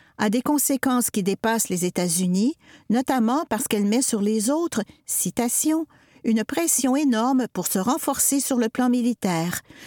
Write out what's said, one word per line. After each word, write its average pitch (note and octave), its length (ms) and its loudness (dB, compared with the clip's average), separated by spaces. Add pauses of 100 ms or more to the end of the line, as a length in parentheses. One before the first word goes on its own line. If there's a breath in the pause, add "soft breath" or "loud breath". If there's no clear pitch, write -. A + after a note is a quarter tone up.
(180 loud breath)
a G#3+ 120 0
des A#3+ 120 0
conséquences C4+ 680 0
qui G#3 140 -2
dépassent A3 460 -2
les F3+ 160 -2
États-Unis, F3+ 720 0 (340 loud breath)
notamment B3+ 600 2
parce - 200 -4
qu'elle G#3 160 0
met A3 160 2
sur A#3 180 -2
les G#3+ 300 0
autres, D#4+ 320 0 (240 loud breath)
citation, « D4+ 840 -2 (380 soft breath)
une A3 180 2
pression C#4 540 0
énorme B3+ 560 2
pour F3+ 140 -4
se - 120 0
renforcer C4+ 640 0
sur B3+ 160 -2
le A#3 100 2
plan B3 220 0
militaire, G3+ 720 0 (260 loud breath)